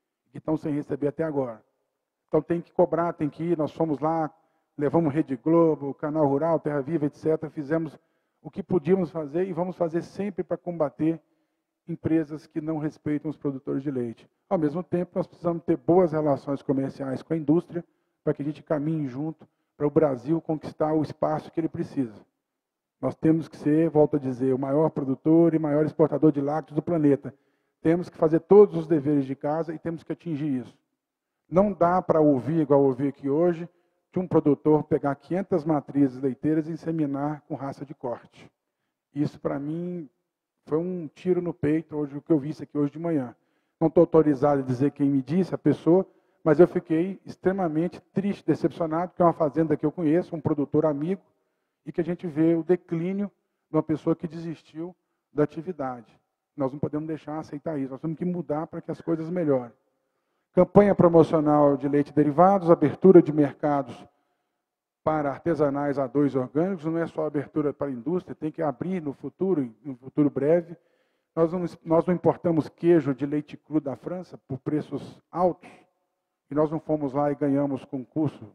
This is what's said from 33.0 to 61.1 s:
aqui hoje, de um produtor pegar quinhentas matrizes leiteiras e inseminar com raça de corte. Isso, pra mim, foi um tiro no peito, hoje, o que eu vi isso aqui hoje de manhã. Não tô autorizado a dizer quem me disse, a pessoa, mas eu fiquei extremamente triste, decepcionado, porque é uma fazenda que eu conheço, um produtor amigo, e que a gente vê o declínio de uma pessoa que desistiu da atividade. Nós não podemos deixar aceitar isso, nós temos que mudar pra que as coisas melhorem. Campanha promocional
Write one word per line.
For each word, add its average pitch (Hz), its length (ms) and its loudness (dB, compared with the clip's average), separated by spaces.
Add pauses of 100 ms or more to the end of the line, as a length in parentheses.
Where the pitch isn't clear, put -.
aqui 135 220 -6
hoje, 170 380 0 (440)
de - 60 -6
um 180 100 -4
produtor 151 560 2
pegar 139 300 -2
quinhentas 175 500 -4
matrizes 139 560 0
leiteiras 147 480 -2
e 170 40 -8
inseminar 147 760 -4
com 160 60 -8
raça 139 300 -10
de - 100 -14
corte. - 580 -12 (600)
Isso, 143 260 -4
pra 151 180 -6
mim, 170 480 -8 (600)
foi 147 100 -2
um 175 380 -6
tiro 180 260 -2
no 170 140 -6
peito, 156 420 -4
hoje, 143 220 -8
o - 20 -12
que - 100 -6
eu 160 80 4
vi 139 120 -6
isso 151 120 -12
aqui 143 140 -12
hoje 143 160 0
de 151 60 -14
manhã. 156 360 -4 (460)
Não 160 80 2
tô 170 140 4
autorizado 147 580 4
a 131 40 -4
dizer 127 260 0
quem 143 180 -2
me 139 140 0
disse, 165 320 -2
a - 40 -6
pessoa, 165 480 2 (380)
mas 156 160 6
eu 175 80 10
fiquei 175 560 -2
extremamente 175 760 -2 (120)
triste, 196 340 -4
decepcionado, 160 600 -2
porque - 140 -4
é - 20 6
uma 165 80 6
fazenda 156 460 -2
que 156 80 -2
eu 151 40 -2
conheço, 170 460 -2
um 151 40 -10
produtor 147 440 -2
amigo, 156 380 -4 (640)
e 156 40 -12
que - 100 -4
a 165 40 -4
gente 175 220 -8
vê 160 280 2
o 165 80 0
declínio 180 680 -2 (400)
de 156 60 -2
uma 156 60 2
pessoa 156 320 -2
que 165 140 -8
desistiu 165 640 -12 (380)
da 143 100 -2
atividade. 143 800 -8 (340)
Nós 135 160 -4
não 147 80 -12
podemos 151 300 -6
deixar 151 300 -10
aceitar 151 400 -10
isso, 135 140 -6
nós 131 80 -12
temos 160 180 -6
que 175 80 -6
mudar 165 400 -4
pra 165 160 -12
que - 80 -10
as 147 100 -10
coisas 160 300 -4
melhorem. 139 420 0 (800)
Campanha 190 420 6
promocional 151 840 6